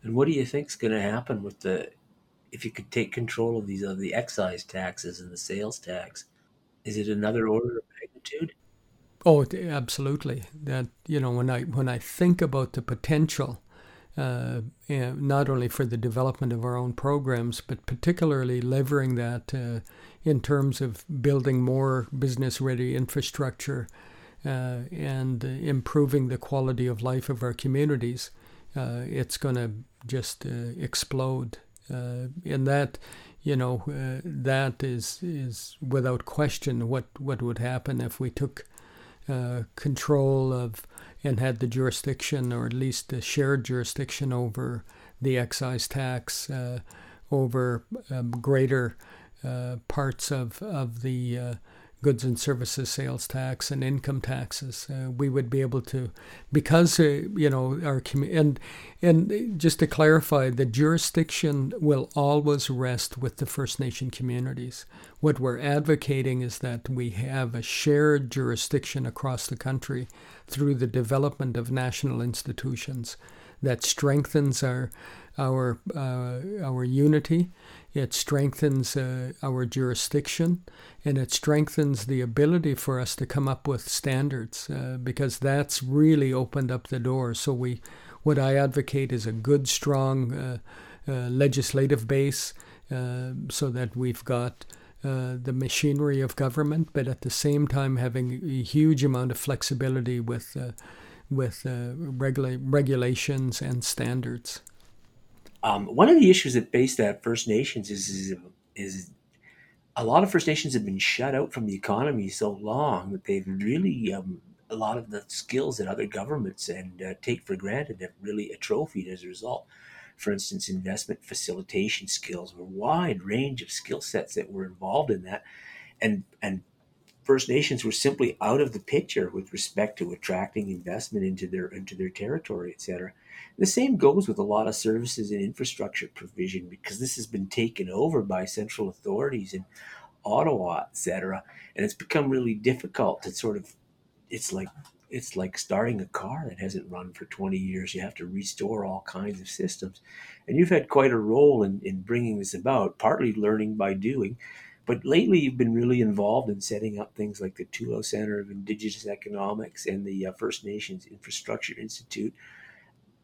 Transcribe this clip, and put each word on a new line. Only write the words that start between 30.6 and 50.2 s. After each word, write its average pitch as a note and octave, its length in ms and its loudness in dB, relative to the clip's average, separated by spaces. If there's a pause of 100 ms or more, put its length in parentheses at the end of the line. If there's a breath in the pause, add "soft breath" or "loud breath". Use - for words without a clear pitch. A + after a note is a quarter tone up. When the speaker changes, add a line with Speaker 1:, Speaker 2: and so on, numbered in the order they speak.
Speaker 2:
explode. C3 800 -4 (340)
Uh, B2 360 -6 (160)
and C3+ 220 0
that, C#3 320 2 (440 loud breath)
you C#3+ 140 0
know, B2+ 320 0
uh, C3+ 360 -6
that C3+ 580 0
is, B2 400 -4
is C#3+ 580 -6
without B2+ 440 0
question C3 640 -2
what, B2+ 180 -2 (120)
what C3+ 240 -4
would A#2 160 -2
happen B2 420 -2
if A#2+ 200 -6
we B2+ 100 -2
took, - 340 -6 (640 loud breath)
uh, B2 340 -2 (140)
control C3+ 760 2
of B2 340 -4 (360 loud breath)
and B2+ 160 0
had B2+ 200 0
the C3 80 0
jurisdiction, B2+ 840 -2
or A#2+ 140 -2
at A#2 60 -2
least B2+ 360 -2
the B2+ 120 -4
shared C#3 440 2
jurisdiction B2+ 680 -4
over B2 520 -2 (360 loud breath)
the C3 160 2
excise B2 500 -2
tax, B2+ 600 -4
uh, B2 320 -6 (500 loud breath)
over, B2 540 2 (260)
um, B2 200 -2
greater, C3 680 2 (480 loud breath)
uh, B2 320 -6 (120)
parts C3+ 420 -2